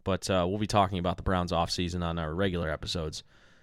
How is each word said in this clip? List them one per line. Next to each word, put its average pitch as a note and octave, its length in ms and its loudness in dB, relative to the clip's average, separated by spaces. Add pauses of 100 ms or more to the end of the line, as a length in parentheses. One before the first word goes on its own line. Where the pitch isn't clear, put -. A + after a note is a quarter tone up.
but, F#2 280 -2
uh, F2+ 180 4
we'll G2+ 80 -2
be G#2+ 80 0
talking G2 320 4
about F2 200 0
the - 60 -10
Browns F2+ 280 2
offseason E2+ 520 0
on E2+ 140 -2
our D#2 160 -2
regular F2 380 0
episodes D#2 520 -6 (400)